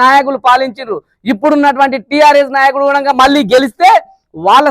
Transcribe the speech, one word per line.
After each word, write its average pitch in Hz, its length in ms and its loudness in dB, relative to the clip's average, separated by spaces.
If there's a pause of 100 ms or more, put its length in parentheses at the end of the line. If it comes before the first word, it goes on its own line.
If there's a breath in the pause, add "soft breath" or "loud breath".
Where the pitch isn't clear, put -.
నాయకులు 269 340 0 (100)
పాలించారు. 247 500 -2 (340)
ఇప్పుడున్నటువంటి 277 640 -2 (120)
టీఆర్ఎస్ 285 480 2
నాయకుడు 269 320 0
కూడా 277 240 -2 (100)
మళ్ళీ 285 180 2 (120)
గెలిస్తే 269 360 0 (580)
వాళ్ళ 262 240 2